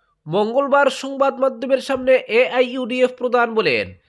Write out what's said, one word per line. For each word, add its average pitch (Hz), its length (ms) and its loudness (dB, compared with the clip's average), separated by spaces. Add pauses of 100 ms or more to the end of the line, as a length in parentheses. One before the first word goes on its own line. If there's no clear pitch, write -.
(280)
মঙ্গলবার 254 640 2
সংবাদ 269 500 -2
মাধ্যমের 262 380 0
সামনে 262 380 0
এআইইউডিএফ 247 960 0
প্রধান 240 440 -2
বলেন, 117 380 0 (160)